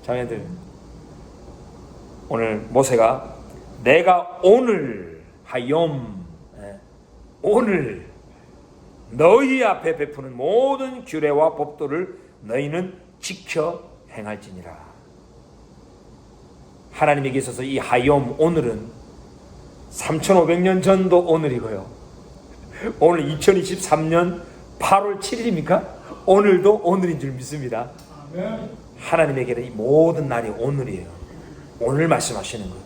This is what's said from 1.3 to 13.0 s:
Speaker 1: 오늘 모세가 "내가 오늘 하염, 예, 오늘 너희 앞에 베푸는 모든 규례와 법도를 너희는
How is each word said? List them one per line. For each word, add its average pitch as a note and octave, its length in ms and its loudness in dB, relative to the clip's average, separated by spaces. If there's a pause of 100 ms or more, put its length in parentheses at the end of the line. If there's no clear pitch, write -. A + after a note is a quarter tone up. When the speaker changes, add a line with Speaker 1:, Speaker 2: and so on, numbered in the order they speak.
Speaker 1:
오늘 A2+ 300 -2 (100)
모세가 B2 680 2 (480)
"내가 E3+ 600 4
오늘 D#3+ 800 2 (200)
하염, B2+ 840 -4 (320)
예, G2+ 220 -18 (640)
오늘 F#3+ 640 0 (1040)
너희 B3+ 500 4
앞에 E3 360 -2
베푸는 C3+ 400 -10
모든 B3+ 680 -2
규례와 D3+ 520 0
법도를 D3 640 -8 (260)
너희는 D3 540 -6 (220)